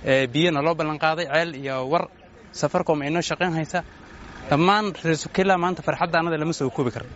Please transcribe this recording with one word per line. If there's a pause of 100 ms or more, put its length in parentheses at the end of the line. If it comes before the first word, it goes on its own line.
ee,
biyo
naloo
ballan
qaaday,
ceel
iyo (140)
war (480)
Safaricom
ay
noo
shaqayn
haysaa. (680)
Dhammaan (100)
reer
Sukela
maanta
farxadda
anada
lama
soo
koobi
karo. (100)